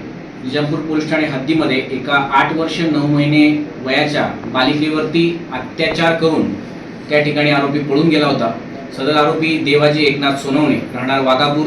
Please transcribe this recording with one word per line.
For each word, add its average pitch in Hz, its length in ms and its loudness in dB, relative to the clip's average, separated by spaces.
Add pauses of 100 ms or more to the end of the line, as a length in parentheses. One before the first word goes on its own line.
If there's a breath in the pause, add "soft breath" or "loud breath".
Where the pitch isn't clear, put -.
(440)
निजामपूर 147 340 -2
पोलीस 156 320 -4
ठाणे 151 160 0
हद्दीमध्ये 143 500 0 (140)
एका 135 220 -4
आठ 156 440 2
वर्ष 160 240 -2
नऊ 147 260 0
महिने 147 600 4 (180)
वयाच्या 143 380 0 (240)
बालिकेवरती 151 1080 0
अत्याचार 165 600 -2
करून 151 400 0 (540)
त्या 147 140 4
ठिकाणी 147 280 2
आरोपी 143 280 2
पळून 147 300 2
गेला 151 180 4
होता. 117 240 0 (460)
सदर 143 200 0
आरोपी 160 480 2
देवाजी 147 400 4
एकनाथ 139 320 0
सोनवणे, 135 420 0 (160)
राहणार 131 260 -2
वाघापूर, 147 460 2